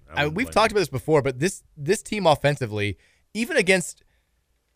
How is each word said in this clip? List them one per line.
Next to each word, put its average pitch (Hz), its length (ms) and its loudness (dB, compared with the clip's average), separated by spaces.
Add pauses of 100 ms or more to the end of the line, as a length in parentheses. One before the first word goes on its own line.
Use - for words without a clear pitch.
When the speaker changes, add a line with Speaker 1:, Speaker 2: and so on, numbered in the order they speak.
Speaker 1:
I 73 40 -20
Speaker 2:
I, 139 120 -2
Speaker 1:
wouldn't 156 120 -4
Speaker 2:
we've 247 100 -4
Speaker 1:
blame - 60 -14
Speaker 2:
talked 220 180 4
Speaker 1:
them. 208 60 -4
Speaker 2:
about 208 40 2
this 160 80 0
before, 143 340 0
but 131 160 -4
this, 170 240 -4 (120)
this 151 280 -4
team 208 240 -4
offensively, 113 720 0 (340)
even 240 240 -2
against 185 460 0 (720)